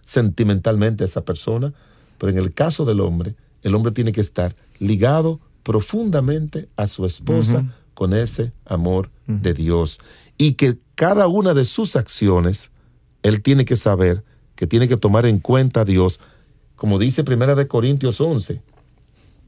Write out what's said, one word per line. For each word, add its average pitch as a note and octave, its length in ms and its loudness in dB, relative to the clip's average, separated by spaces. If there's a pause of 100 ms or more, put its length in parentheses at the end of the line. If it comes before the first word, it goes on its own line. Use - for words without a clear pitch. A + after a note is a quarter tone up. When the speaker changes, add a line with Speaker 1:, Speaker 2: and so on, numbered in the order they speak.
Speaker 1:
sentimentalmente G#2+ 1040 0
a - 20 0
esa F2+ 180 -8
persona. A#2 480 -4 (460)
Pero G2 140 -2
en F#2 60 0
el F#2 160 -2
caso D#3 300 -2
del G#2+ 160 0
hombre, E2+ 340 -2 (280)
el G2 120 0
hombre A2 180 0
tiene A2+ 200 -2
que G#2+ 80 -2
estar F2+ 340 -4 (240)
ligado C#3 640 0 (220)
profundamente D3+ 1120 -2
a G#2 100 -2
su F#2 180 -6
esposa A2+ 540 0
Speaker 2:
Ujú. C3 100 -2 (260)
Speaker 1:
con F#2+ 200 -2
ese A#2 380 -4 (120)
amor F#2 460 -2 (180)
Speaker 2:
Ujú. A2 140 -2
Speaker 1:
de F2+ 100 0
Dios. D#2+ 460 -2 (400)
Y D3 140 4
que B2+ 260 0 (160)
cada F#3+ 340 2
una F#3+ 240 2
de C3+ 140 2
sus G#3 300 -4
acciones, G2 720 0 (520)
él G#2 200 2
tiene C3+ 220 4
que B2 120 0
saber F#2 480 2 (300)
que F2+ 120 -4
tiene A#2 220 2
que B2 80 0
tomar G#2+ 300 2
en G#2+ 120 2
cuenta B2+ 440 2
a - 20 0
Dios, F#2 360 2 (560)
como G2+ 220 0
dice C3 260 0
Primera B2+ 300 2
de C#3 120 0
Corintios C3 540 0
once, C3+ 420 -2 (840)